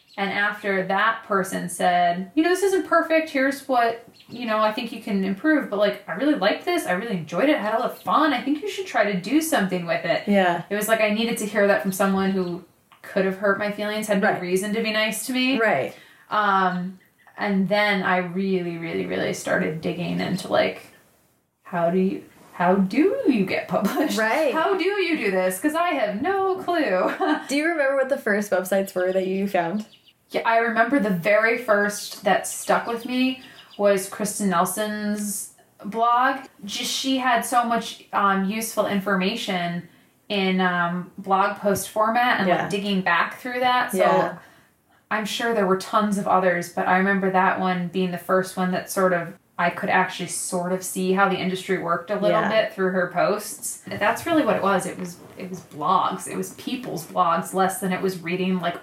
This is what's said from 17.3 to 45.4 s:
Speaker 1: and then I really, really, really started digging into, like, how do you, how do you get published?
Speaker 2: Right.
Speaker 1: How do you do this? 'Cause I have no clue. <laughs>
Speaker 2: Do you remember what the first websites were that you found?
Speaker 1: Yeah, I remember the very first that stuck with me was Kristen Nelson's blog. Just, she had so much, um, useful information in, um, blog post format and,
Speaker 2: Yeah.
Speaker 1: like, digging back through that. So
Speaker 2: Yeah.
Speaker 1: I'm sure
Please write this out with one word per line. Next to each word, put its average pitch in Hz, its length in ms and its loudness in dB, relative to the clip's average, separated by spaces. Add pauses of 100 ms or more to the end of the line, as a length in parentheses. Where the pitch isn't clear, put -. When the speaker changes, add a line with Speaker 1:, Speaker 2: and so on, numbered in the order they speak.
Speaker 1:
and 196 320 0
then 202 360 2
I 185 140 2
really, 180 600 -2
really, 170 260 -4
really 180 300 -2
started - 460 -2
digging 175 400 -4
into, 185 260 -4
like, - 360 0 (840)
how 170 260 0
do 185 80 2
you, 190 240 0 (300)
how 185 240 2
do 262 400 2 (100)
you 226 180 4
get - 220 -4
published? 202 500 0
Speaker 2:
Right. 247 380 2
Speaker 1:
How 370 220 2
do 320 80 0
you 370 340 0
do 208 140 0
this? 185 260 0
'Cause 302 160 0
I 349 200 2
have 214 280 -2
no 381 340 0
clue. 240 600 0
<laughs> 302 300 -2
Speaker 2:
Do 269 80 -2
you 302 100 0
remember 285 300 0
what 262 140 0
the 285 60 0
first 208 360 0
websites 190 420 0
were 185 180 0
that 185 140 0
you 190 220 0
found? 185 380 -2 (440)
Speaker 1:
Yeah, - 140 -4
I 233 140 4
remember 233 420 2
the 208 100 0
very 214 480 2
first - 640 -2
that 185 240 2
stuck - 400 -2
with 233 200 -4
me 254 360 0 (340)
was 202 320 2
Kristen 202 420 -2
Nelson's 208 1040 -2 (300)
blog. 240 560 2 (240)
Just, - 280 -6
she 269 260 0
had 247 260 2
so 240 200 2
much, 233 480 -4
um, 196 320 2
useful 214 420 -2
information 190 1040 -2 (400)
in, 190 320 0
um, 175 580 0
blog 196 380 2
post 202 320 0
format 233 500 2
and, 190 100 2
Speaker 2:
Yeah. 170 140 4
Speaker 1:
like, 156 80 -4
digging 196 300 0
back 170 400 0
through 247 200 -6
that. 247 300 2
So 190 80 0
Speaker 2:
Yeah. 180 340 4 (800)
Speaker 1:
I'm 214 140 -2
sure 233 300 -2